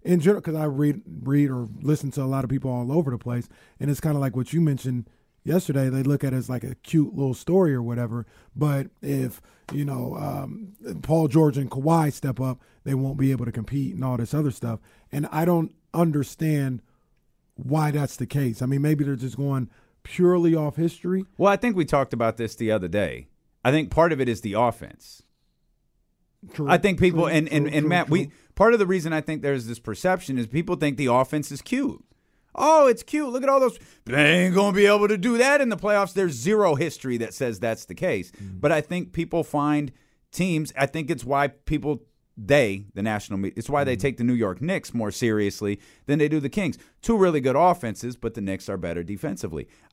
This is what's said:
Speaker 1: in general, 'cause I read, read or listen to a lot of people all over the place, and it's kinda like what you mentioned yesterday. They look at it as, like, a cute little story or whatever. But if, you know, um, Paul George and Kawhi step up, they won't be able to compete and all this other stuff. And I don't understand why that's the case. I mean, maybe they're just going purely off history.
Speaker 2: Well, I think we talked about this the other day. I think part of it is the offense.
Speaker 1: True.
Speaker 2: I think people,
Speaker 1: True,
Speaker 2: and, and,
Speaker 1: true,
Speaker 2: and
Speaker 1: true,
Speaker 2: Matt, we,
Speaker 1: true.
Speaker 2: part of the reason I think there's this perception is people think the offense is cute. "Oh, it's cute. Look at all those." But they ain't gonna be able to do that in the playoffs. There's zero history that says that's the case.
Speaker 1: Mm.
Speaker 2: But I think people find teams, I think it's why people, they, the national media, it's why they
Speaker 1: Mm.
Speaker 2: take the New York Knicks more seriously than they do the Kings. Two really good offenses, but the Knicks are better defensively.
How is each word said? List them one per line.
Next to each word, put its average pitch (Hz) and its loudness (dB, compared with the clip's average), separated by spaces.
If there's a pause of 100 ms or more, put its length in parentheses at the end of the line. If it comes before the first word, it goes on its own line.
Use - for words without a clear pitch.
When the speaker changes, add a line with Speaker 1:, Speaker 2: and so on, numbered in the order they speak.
Speaker 1:
in 180 4
general, 190 0
'cause 156 -6
I 156 -2
read, 147 0 (220)
read 139 2
or 123 -4 (140)
listen 143 -2
to 139 -4
a - -2
lot 135 -2
of 120 -4
people 135 -2
all 123 -4
over 151 0
the 123 -4
place, 120 -6 (320)
and 143 -2
it's 139 -2
kinda 147 0
like 135 -2
what 127 -4
you 165 2
mentioned 131 -2 (340)
yesterday. 139 0
They 131 -2
look 143 0
at 135 -2
it 131 -2
as, 127 -6
like, 123 -6
a 127 -10
cute 170 0
little 135 -2
story 175 2
or 127 0
whatever. 117 -4 (300)
But 139 0 (140)
if, 135 -4 (320)
you 143 -2
know, 127 -6
um, 143 -8 (280)
Paul 160 2
George 147 4
and 135 -4
Kawhi 151 2
step 135 -4
up, 131 -4 (220)
they 135 -2
won't 135 -2
be 135 4
able 120 -2
to 117 -6
compete 131 -4
and 127 -6
all 127 -2
this 117 -4
other 147 0
stuff. 113 -6 (320)
And 147 -4
I 156 0
don't 170 2 (200)
understand 147 0 (720)
why 151 0
that's 143 -2
the 131 -4
case. 131 -2
I 131 -2
mean, 139 0
maybe 147 2
they're 139 -2
just 120 -8
going 139 -2 (340)
purely 175 4
off 151 -2
history. 175 -2 (120)
Speaker 2:
Well, 196 4
I 202 4
think 226 0
we 170 2
talked 139 2
about 113 0
this 113 -6
the 110 0
other 98 0
day. 80 -2 (360)
I 127 4
think 151 2
part 165 4
of 139 -2
it 127 0
is 110 -2
the 101 -6
offense. 110 -4 (1300)
Speaker 1:
True. 143 -4
Speaker 2:
I 175 6
think 190 2
people, 175 4
Speaker 1:
True, 151 2
Speaker 2:
and, 156 2
and, 143 2
Speaker 1:
true, 151 -4
Speaker 2:
and 151 2
Speaker 1:
true, 156 2
Speaker 2:
Matt, 175 2
we, - 2
Speaker 1:
true. 147 -14 (220)
Speaker 2:
part 220 6
of 226 6
the 196 2
reason 175 0
I 156 -2
think 156 -6
there's 135 -2
this 117 -8
perception 175 -2
is 117 -2
people 165 -2
think 147 -2
the 139 0
offense 131 0
is 139 -12
cute. - -4 (520)
"Oh, 302 6
it's 240 2
cute. 302 -4
Look 247 -4
at 269 2
all 269 6
those." 254 0 (280)
But - -6
they 156 6
ain't 180 2
gonna 202 4
be 202 6
able 208 6
to 214 2
do 233 0
that 277 6
in 262 0
the 202 -4
playoffs. 202 0
There's 190 0
zero 175 2
history 135 -4
that 113 -6
says 117 -4
that's 113 -4
the - -14
case. 107 -4
Speaker 1:
Mm. 95 -16
Speaker 2:
But 147 4
I 156 2
think 175 -8
people 170 -2
find 147 -2 (400)
teams, 165 -2
I 139 0
think 160 -4
it's 139 -6
why 143 0
people, 143 -6 (340)
they, 101 2 (100)
the 98 -4
national 107 -4
media, 98 -4
it's 113 -8
why 143 0
they 131 -2
Speaker 1:
Mm. - -4
Speaker 2:
take 139 -2
the 123 -4
New 123 2
York 107 -2
Knicks 170 -6
more 110 -2
seriously 104 -2 (260)
than 147 0
they 151 4
do 156 0
the 139 -4
Kings. 190 -4 (240)
Two 233 2
really 175 4
good 127 2
offenses, 127 0
but 113 -6
the 117 -8
Knicks 95 -6
are 98 -4
better 85 -6
defensively. 98 -8 (260)